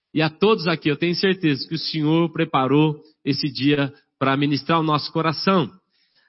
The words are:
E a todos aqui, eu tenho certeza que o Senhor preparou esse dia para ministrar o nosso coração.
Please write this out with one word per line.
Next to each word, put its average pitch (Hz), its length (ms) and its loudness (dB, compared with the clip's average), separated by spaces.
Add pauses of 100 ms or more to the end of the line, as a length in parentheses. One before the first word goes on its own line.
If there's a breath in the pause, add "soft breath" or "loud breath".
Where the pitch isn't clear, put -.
(140)
E 151 80 0
a 156 80 2
todos 180 380 0
aqui, 160 220 -2
eu 143 60 0
tenho 170 200 -2
certeza 170 520 0
que - 60 -10
o 160 60 -6
Senhor 160 520 0
preparou 151 680 0 (240 loud breath)
esse 143 260 -2
dia 139 400 0 (280 soft breath)
para 135 180 0
ministrar 143 420 0
o 160 40 0
nosso 151 280 -2
coração. 160 600 0 (580)